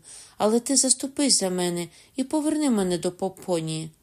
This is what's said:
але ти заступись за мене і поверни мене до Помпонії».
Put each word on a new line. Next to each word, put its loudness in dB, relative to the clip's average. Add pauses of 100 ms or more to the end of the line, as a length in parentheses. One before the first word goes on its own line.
(380)
але 4
ти -2
заступись 2
за 0
мене -2 (280)
і -2
поверни 0
мене 2
до -2
Помпонії». -4 (120)